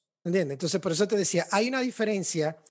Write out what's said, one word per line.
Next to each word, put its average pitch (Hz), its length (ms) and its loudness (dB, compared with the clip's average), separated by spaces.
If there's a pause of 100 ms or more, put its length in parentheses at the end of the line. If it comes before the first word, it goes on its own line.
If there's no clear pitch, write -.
(220)
¿entiendes? 170 340 0
Entonces, 170 240 0
por 175 120 -2
eso 185 160 2
te 214 80 2
decía, 180 340 2
hay 214 180 2
una 262 120 -2
diferencia, 196 760 -2 (140)